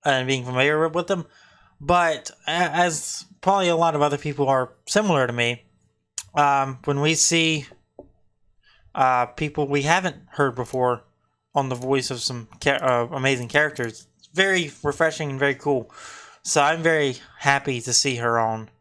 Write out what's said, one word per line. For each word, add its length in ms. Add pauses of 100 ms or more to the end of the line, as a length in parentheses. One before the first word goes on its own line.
and 200
being 180
familiar 420
with 200
them, 180 (560)
but 480 (160)
a-, 60
as 760 (160)
probably 280
a 60
lot 200
of 80
other 160
people 280
are 240 (160)
similar 380
to 80
me, 320 (720)
um, 480
when 180
we 140
see, 500 (1300)
uh, 320
people 420
we 140
haven't 360 (160)
heard 200
before 480 (540)
on 140
the 60
voice 360
of 100
some 260 (140)
cha-, 140
uh, 380
amazing 340
characters, 580 (140)
it's 120
very 400 (120)
refreshing 480
and 80
very 160
cool. 360 (520)
So 180
I'm 220
very 320 (240)
happy 420
to 100
see 260
her 200
on 320 (120)